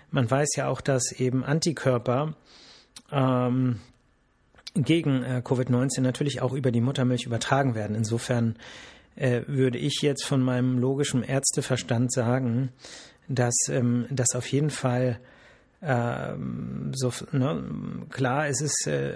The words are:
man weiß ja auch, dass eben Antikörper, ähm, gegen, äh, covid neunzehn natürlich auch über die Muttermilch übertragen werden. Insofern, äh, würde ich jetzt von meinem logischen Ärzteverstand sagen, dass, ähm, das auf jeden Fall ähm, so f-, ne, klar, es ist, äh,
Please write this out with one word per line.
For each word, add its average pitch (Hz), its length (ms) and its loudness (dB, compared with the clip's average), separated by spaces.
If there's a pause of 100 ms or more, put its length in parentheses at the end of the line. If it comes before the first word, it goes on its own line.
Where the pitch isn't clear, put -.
man 127 220 2
weiß 147 240 2
ja 135 140 0
auch, 135 120 -2
dass 135 300 0
eben 127 320 0
Antikörper, 135 920 0 (760)
ähm, 127 680 2 (960)
gegen, 147 480 2
äh, 127 200 -2
covid 127 280 0
neunzehn 131 320 2
natürlich 127 400 -2
auch 123 100 0
über 127 180 0
die 117 80 2
Muttermilch 127 460 0
übertragen 123 480 2
werden. 107 220 -4
Insofern, 113 600 0 (600)
äh, 123 320 2
würde 131 320 2
ich 143 240 -2
jetzt 139 200 0
von 135 200 2
meinem 127 340 2
logischen 135 460 0
Ärzteverstand 127 920 0
sagen, 123 580 2 (560)
dass, 123 280 2 (120)
ähm, 120 440 2
das 127 240 0
auf 123 120 -4
jeden 143 220 2
Fall 127 500 0 (600)
ähm, 123 1120 -2
so 127 140 0
f-, - 240 -6
ne, 143 320 0 (460)
klar, 135 380 0
es 139 120 -2
ist, - 260 -2
äh, 139 300 -2